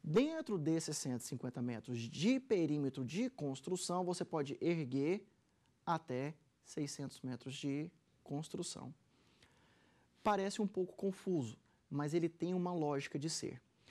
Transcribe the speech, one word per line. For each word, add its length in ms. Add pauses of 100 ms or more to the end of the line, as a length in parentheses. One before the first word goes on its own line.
Dentro 540
desses 400
cento 220
e 40
cinquenta 380
metros 380
de 400
perímetro 640
de 260
construção, 720
você 200
pode 360
erguer 640 (640)
até 480 (300)
seiscentos 580
metros 320
de 340 (360)
construção. 680 (1300)
Parece 380
um 60
pouco 260
confuso, 640 (320)
mas 240
ele 140
tem 260
uma 180
lógica 460
de 100
ser. 320 (300)